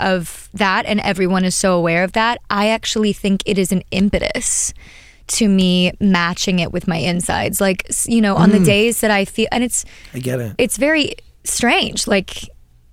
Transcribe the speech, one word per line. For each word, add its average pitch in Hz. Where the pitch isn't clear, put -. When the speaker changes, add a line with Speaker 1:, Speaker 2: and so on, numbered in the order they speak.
Speaker 1:
of 185
that 202
and 208
everyone 185
is 180
so 190
aware 170
of 190
that, 226
I 202
actually 214
think 196
it 190
is 190
an 180
impetus -
to 220
me 180
matching 180
it 170
with 180
my 170
insides. 175
Like, 190
s-, -
you 233
know, 202
on 175
the 208
Speaker 2:
Mm. 185
Speaker 1:
days 208
that 214
I 196
feel, 220
and 233
it's -
Speaker 2:
I 127
get 127
it. 110
Speaker 1:
it's -
very 285
strange. -
Like, -